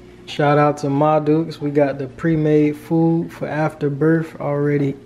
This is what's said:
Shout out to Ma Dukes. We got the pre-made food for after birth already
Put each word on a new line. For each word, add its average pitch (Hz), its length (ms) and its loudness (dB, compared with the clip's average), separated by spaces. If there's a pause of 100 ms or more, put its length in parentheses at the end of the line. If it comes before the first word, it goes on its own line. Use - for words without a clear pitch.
(260)
Shout 147 320 0
out 147 220 2
to 147 100 -4
Ma 151 300 2
Dukes. 156 420 -2
We 147 100 -4
got 143 280 2
the 135 80 -8
pre-made 151 680 2
food 165 560 0
for - 160 -10
after 151 420 -2
birth 156 520 0
already 143 540 0 (100)